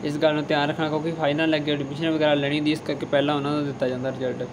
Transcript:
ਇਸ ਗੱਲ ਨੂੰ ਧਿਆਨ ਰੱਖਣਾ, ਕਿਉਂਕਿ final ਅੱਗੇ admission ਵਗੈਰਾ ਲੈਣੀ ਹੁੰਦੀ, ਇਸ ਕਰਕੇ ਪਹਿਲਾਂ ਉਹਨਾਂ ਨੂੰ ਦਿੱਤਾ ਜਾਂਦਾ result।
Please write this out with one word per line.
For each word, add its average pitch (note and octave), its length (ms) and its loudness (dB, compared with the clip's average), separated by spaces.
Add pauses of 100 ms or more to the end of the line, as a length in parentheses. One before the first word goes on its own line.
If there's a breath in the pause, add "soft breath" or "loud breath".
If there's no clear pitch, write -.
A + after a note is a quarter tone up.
ਇਸ D3+ 120 -2
ਗੱਲ D3+ 180 4
ਨੂੰ D3+ 100 0
ਧਿਆਨ D3 240 2
ਰੱਖਣਾ, D#3 200 -2
ਕਿਉਂਕਿ D#3 240 -2
final D#3 440 2
ਅੱਗੇ D3 160 0
admission C#3+ 380 -2
ਵਗੈਰਾ D3+ 240 4
ਲੈਣੀ C#3+ 220 0
ਹੁੰਦੀ, D3+ 160 2
ਇਸ D3+ 80 -2
ਕਰਕੇ C#3+ 260 -6
ਪਹਿਲਾਂ C#3+ 280 2
ਉਹਨਾਂ C#3+ 180 -2
ਨੂੰ D3 140 0
ਦਿੱਤਾ C3 220 -2
ਜਾਂਦਾ B2+ 220 -4
result। B2+ 420 -4